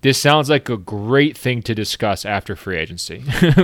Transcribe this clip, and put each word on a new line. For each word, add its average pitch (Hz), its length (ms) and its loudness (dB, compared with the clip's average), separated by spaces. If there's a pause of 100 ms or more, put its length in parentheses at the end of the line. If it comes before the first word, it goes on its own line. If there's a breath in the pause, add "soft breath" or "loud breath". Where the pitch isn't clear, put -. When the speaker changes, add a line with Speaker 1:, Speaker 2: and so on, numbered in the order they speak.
Speaker 1:
This 135 160 4
sounds 147 300 4
like 143 220 0
a 117 80 -2
great 117 580 0
thing 123 280 -4
to 117 100 -2
discuss 104 500 -4
after 101 320 -4
free 92 220 -6
agency 82 480 -8
<laughs> 139 160 0
Speaker 2:
I 170 80 4 (140)